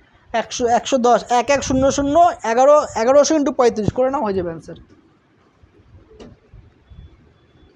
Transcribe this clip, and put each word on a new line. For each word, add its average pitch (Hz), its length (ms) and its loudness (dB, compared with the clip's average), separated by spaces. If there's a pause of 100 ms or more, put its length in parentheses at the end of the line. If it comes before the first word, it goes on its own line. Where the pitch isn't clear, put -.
(320)
একশো, 233 340 -4
একশো 240 320 0
দশ, 233 340 2
এক 240 180 0
এক 277 120 0
শূন্য 269 300 0
শূন্য, 294 400 2 (120)
এগারো, 262 420 4 (100)
এগারোশো 269 380 2
into 294 180 0
পঁয়ত্রিশ 214 400 0
করে 262 180 -2
নাও, 277 140 -4
হয়ে 202 100 -4
যাবে 175 160 -6
আনসার। 165 260 -16 (3000)